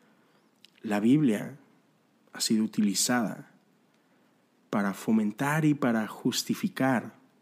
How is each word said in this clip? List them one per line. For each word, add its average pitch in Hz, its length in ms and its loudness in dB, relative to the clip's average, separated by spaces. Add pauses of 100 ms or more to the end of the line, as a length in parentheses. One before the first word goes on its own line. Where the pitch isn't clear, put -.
(800)
La 104 180 -2
Biblia 123 580 2 (760)
ha - 80 -12
sido 110 220 2
utilizada 107 880 0 (1200)
para 101 220 0
fomentar 120 720 0
y 151 100 4
para 113 340 0
justificar - 1080 -2 (240)